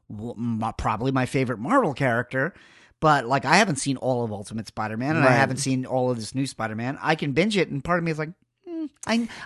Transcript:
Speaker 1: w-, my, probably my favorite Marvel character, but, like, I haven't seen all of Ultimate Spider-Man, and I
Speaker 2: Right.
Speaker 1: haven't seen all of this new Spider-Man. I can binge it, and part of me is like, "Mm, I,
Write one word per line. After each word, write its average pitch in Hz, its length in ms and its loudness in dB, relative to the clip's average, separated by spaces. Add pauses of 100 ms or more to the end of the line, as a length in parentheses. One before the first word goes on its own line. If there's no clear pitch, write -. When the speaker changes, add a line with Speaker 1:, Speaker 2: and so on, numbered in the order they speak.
(100)
Speaker 1:
w-, 113 260 -10
my, 110 360 -2
probably 120 400 -2
my 131 140 2
favorite 127 320 0
Marvel 165 360 2
character, 131 600 0 (460)
but, 147 260 4
like, 135 180 0
I 151 120 4
haven't 190 200 4
seen 135 220 -2
all 123 260 0
of 107 80 -4
Ultimate 104 360 -10
Spider-Man, 117 480 -4
and 151 80 6
I 131 40 8
Speaker 2:
Right. 127 80 8
Speaker 1:
haven't 131 220 2
seen 131 260 0
all 127 260 0
of 120 80 -2
this 110 160 -8
new 135 120 -2
Spider-Man. 110 560 -4
I 151 120 2
can 156 180 -2
binge 202 240 2
it, 165 120 2
and 139 160 -6
part 175 140 2
of 165 60 -2
me 165 60 0
is 151 80 -4
like, 156 120 -4 (380)
"Mm, 320 200 -6 (180)
I, 226 220 0 (180)